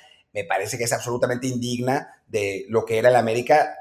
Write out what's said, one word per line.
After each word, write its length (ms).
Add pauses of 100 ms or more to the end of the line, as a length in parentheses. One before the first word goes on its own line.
(340)
me 100
parece 340
que 80
es 80
absolutamente 540
indigna 680 (100)
de 440
lo 140
que 140
era 120
el 60
América 640